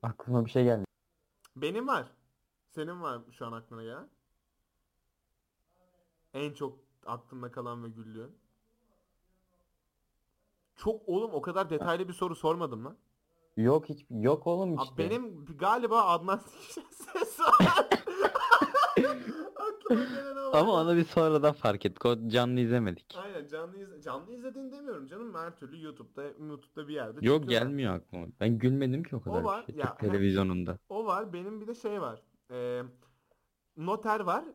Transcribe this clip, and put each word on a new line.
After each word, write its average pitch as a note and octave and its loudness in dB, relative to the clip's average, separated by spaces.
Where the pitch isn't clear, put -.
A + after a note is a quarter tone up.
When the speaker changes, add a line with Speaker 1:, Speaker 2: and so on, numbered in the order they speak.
Speaker 1:
Aklıma A#2 0
bir A2 -6
şey B2+ 6
geldi. A2+ 4
Speaker 2:
Benim F3 -4
var. F3 0
Senin E3+ -10
var C#3 -6
mı A#2 -18
şu C3 -12
an A#2 -8
aklına A2+ -14
gelen? C3 -14
En D3 -6
çok - -10
aklında A#2+ -12
kalan A#2+ -10
ve A#2 -12
güldüğün. A2 -16
Çok A3 -4
oğlum, G#3 -2
o A3 -2
kadar F3+ -2
detaylı E3+ 0
bir F3+ -10
soru F3 -4
sormadım D#3 -2
lan. F3 -14
Speaker 1:
Yok, C3+ 4
hiç D3 -10
yok B2 2
oğlum F3 0
Speaker 2:
Abi C3 0
Speaker 1:
işte. - -8
Speaker 2:
benim F#3 -4
galiba A3 2
Adnan F3+ 2
<laughs> G3 -8
ses - -6
var. F4 6
Aklıma B3+ 0
gelen C4+ -6
o C#4 -4
var D3+ 6
Speaker 1:
Ama G3+ 4
Speaker 2:
ya. F3 6
Speaker 1:
onu E3+ 4
bir E3+ 4
sonradan D3+ 4
fark G#2 0
ettik. - -2
O A#2 2
canlı B2 4
izlemedik. A2+ 0
Speaker 2:
Aynen, F3+ -10
canlı E3 -10
iz-, F#3 -18
canlı D3+ -10
izlediğin B3+ -12
demiyorum B3+ -12
canım. G3+ -14
Her E3 -10
türlü D3+ -16
YouTube'da, C#3+ -14
YouTube'da D3 -14
bir D3+ -10
yerde A#2 -6
Speaker 1:
Yok, D3 6
Speaker 2:
çıkıyor. A#2+ 2
Speaker 1:
gelmiyor B2+ -2
aklıma. F2 -10
Ben A2+ 2
gülmedim C3 0
ki C#3+ -10
o A2 -6
kadar - -4
Speaker 2:
O F2 2
Speaker 1:
bir E2+ -2
Speaker 2:
var. A#3 -2
Speaker 1:
şey. - -14
Speaker 2:
Ya, C#3+ -4
Speaker 1:
Türk - -4
Speaker 2:
he-, G#2 2
Speaker 1:
televizyonunda. F#2+ 2
Speaker 2:
o G#3+ -4
var. G3 -2
Benim G3+ -8
bir G#3+ -12
de A#3 -8
şey G#3 -6
var. A#2 -8
Ee, B2 -6
noter G#3+ -2
var. G3+ 0